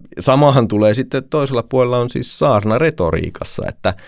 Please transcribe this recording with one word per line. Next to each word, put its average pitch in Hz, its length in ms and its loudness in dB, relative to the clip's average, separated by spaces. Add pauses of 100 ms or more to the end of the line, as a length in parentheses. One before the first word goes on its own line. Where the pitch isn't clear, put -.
(200)
samahan 135 480 4
tulee 107 260 2
sitten, 131 300 -4
toisella 135 380 -4
puolella 123 360 0
on 120 100 -2
siis - 300 -8
saarna 110 400 2
retoriikassa, 85 880 -4
että - 260 -4 (140)